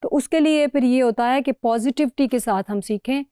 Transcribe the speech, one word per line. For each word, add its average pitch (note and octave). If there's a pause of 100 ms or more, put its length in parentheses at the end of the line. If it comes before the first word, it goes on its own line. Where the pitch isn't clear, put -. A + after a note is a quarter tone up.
तो -
उसके D4+
लिए D4+
फिर C#4
ये B3+
होता A#3+
है C4
कि C4
पॉजिटिविटी B3
के B3
साथ G3+
हम G#3
सीखें B3+